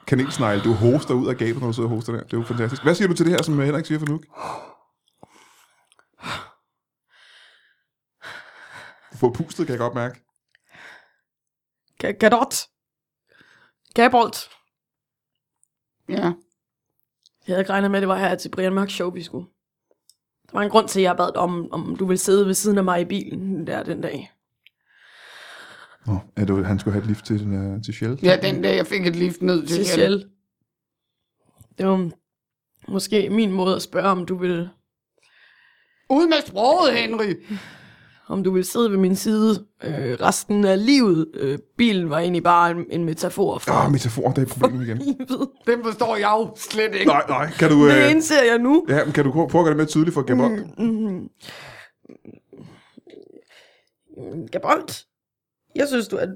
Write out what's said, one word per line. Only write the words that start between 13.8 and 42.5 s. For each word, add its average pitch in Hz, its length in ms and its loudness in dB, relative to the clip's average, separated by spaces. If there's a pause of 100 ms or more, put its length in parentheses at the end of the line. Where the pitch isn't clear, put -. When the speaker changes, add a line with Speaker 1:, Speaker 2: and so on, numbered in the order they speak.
Speaker 2:
Gabold. 240 400 4 (1800)
Speaker 3:
Ja. - 40 -6
Speaker 2:
Jeg 180 200 0 (1200)
havde 180 80 0
ikke 190 120 -2
regnet 196 180 0
med, 196 80 0
at - 20 0
det 190 60 0
var 190 100 0
her 185 180 0
til - 140 -8
Brian 185 240 -2
Mørk 196 160 -2
Show, 180 220 -6
vi 180 120 -12
skulle. 175 240 -12 (1040)
Der - 60 -6
var 202 40 0
en 208 80 0
grund 214 180 2
til, 196 120 -2
at 190 40 4
jeg 175 140 0
bad 180 100 2
dig - 140 -4
om, 175 300 -4
om 170 240 -6
du 190 100 -4
ville 185 140 2
sidde 202 280 4
ved 190 60 0
siden 202 240 0
af 196 60 2
mig 180 180 0
i 180 40 -2
bilen 185 640 -6
der - 160 -6
den 151 180 -8
dag. 147 300 -10 (1700)
Speaker 1:
Nå, 104 120 -2 (180)
er 104 100 0
det, 95 200 0
han 98 140 0
skulle 104 140 -2
have 104 80 0
et 110 60 -6
lift 104 180 -4
til, 104 280 -2
øh, 98 300 -6
til - 100 -10
Shell? 120 300 -6
Speaker 3:
Ja, 180 180 6
den 143 200 -4
dag, 190 140 2
jeg 180 120 -2
fik 185 200 -2
et 170 80 -2
lift 175 260 -2
ned 180 260 2
til 165 80 -2
Speaker 2:
Til 190 100 0
Speaker 3:
Shell. 185 60 -2 (280)
Speaker 2:
Shell. - 100 -18 (1500)
Det 190 100 0
var 185 220 0 (800)
måske 196 420 0
min 208 220 2
måde 185 240 0
at - 60 -6
spørge, 185 280 -2
om 185 160 0
du 185 120 -4
ville 175 320 -2 (1400)
Speaker 3:
Ud 311 180 4
med 320 100 4 (100)
sproget, 262 460 2
Henry! 220 400 -2 (920)
Speaker 2:
Om 190 160 -4
du 185 80 2
ville 185 140 2
sidde 233 260 0
ved 196 60 2
min 190 180 4
side, 214 500 0 (180)
øh, - 80 -6 (300)
resten 208 440 0
af 190 200 2
livet. 220 480 4
Øh, 139 260 -4 (180)
bilen 196 320 2
var 147 100 0
egentlig 170 240 -2
bare 170 280 4